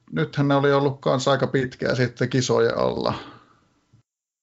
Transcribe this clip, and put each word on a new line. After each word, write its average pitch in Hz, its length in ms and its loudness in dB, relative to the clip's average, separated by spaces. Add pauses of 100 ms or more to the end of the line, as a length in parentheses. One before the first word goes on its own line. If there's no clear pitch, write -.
(120)
nythän 147 360 -2
ne 143 80 2
oli 139 160 4
ollut 139 300 0
kans 139 260 0
aika 135 200 2
pitkään 131 480 -2
sitten 127 340 -2
kisojen 120 480 2
alla. 117 360 0 (1300)